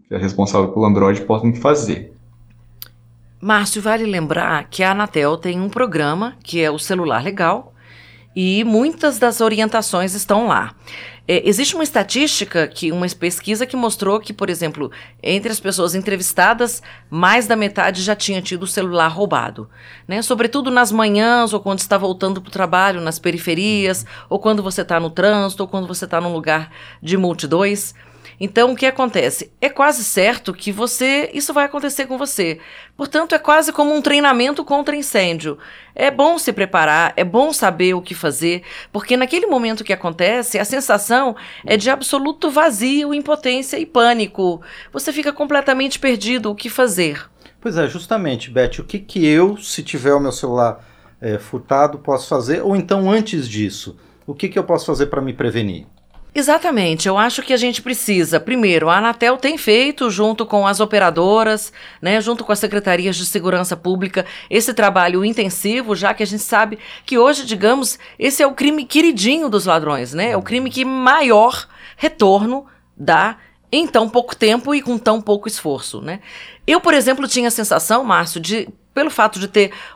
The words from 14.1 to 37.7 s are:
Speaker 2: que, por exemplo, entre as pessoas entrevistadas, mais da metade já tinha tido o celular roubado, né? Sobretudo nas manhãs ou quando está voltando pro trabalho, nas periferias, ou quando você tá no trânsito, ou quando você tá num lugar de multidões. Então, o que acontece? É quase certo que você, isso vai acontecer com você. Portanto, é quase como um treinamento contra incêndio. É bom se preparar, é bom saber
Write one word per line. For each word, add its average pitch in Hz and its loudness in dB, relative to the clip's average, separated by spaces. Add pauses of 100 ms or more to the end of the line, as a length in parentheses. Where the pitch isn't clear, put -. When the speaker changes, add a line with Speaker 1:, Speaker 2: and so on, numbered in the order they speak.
Speaker 2:
que, 214 -12
por 202 -6
exemplo, 160 -6 (320)
entre 202 -2
as 214 -4
pessoas 185 -2
entrevistadas, 190 0 (260)
mais 196 4
da 226 2
metade 196 0
já 208 0
tinha 196 -4
tido 180 -8
o 185 -8
celular 175 0
roubado, 143 -2 (400)
né? 202 -4
Sobretudo 240 0
nas 247 0
manhãs 220 2
ou 208 -2
quando 196 -4
está 196 0
voltando 190 -4
pro - -20
trabalho, 185 0
nas 160 -4
periferias, 185 -2 (240)
ou 196 0
quando 214 0
você 185 -6
tá 170 0
no 165 -2
trânsito, 196 0
ou 185 -6
quando 185 -6
você 180 -8
tá 170 -2
num 175 -4
lugar 160 -2 (320)
de 170 0
multidões. 185 -2 (420)
Então, 233 2
o - -4
que 262 0
acontece? 226 0 (120)
É 277 2
quase 277 2
certo 202 0
que - -8
você, 254 -2
isso 285 -6
vai 285 2
acontecer 285 -4
com 254 -8
você. 190 -4 (380)
Portanto, 302 -2
é 302 2
quase 302 4
como 294 2
um 294 0
treinamento 285 2
contra 285 -2
incêndio. 175 -2 (380)
É 269 2
bom 320 4
se 262 -2
preparar, 165 2
é 180 2
bom 247 2
saber 185 2